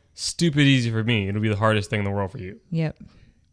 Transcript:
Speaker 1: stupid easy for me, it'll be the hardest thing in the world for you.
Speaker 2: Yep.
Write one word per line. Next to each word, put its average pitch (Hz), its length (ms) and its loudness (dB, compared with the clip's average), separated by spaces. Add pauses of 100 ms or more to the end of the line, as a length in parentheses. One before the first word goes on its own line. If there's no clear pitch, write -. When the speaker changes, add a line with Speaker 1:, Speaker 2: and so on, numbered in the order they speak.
(140)
Speaker 1:
stupid 151 480 -2
easy 135 280 4
for 113 140 -2
me, 107 240 0
it'll 101 140 -2
be 110 80 0
the 104 80 0
hardest 107 320 2
thing 110 100 -2
in 101 60 -2
the 101 60 -2
world 98 200 -4
for - 80 -16
you. - 200 -12 (120)
Speaker 2:
Yep. 160 260 -4 (560)